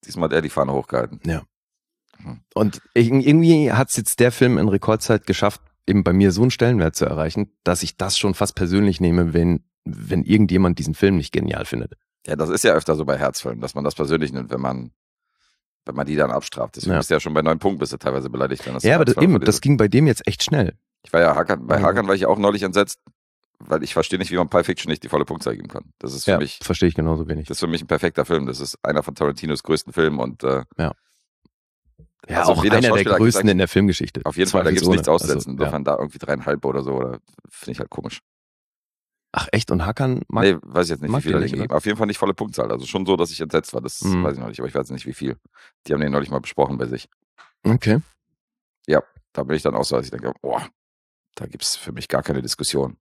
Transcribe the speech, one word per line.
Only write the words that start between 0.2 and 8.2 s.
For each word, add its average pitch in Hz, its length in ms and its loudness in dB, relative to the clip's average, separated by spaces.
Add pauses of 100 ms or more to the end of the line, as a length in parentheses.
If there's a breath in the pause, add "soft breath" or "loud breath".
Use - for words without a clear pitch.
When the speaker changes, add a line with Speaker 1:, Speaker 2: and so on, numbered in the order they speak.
Speaker 1:
hat - 40 -2
er 82 80 2
die 76 80 -4
Fahne 69 240 0
hochgehalten. 62 520 -4
Speaker 2:
Ja. 82 180 -4 (760)
Speaker 1:
Mhm. - 220 -16 (140)
Speaker 2:
Und 104 260 0 (140)
ir-, 120 300 2
irgendwie 151 460 6
hat's 131 260 0
jetzt - 220 -6
der 120 120 6
Film 127 260 2
in 107 100 2
Rekordzeit 107 600 0
geschafft, - 340 0 (260)
eben 101 160 4
bei 87 100 4
mir 98 180 6
so 110 100 0
einen 123 100 4
Stellenwert 113 440 2
zu - 100 0
erreichen, 78 460 -4 (120)
dass 90 200 0
ich - 140 -10
das 95 200 -4
schon 98 160 0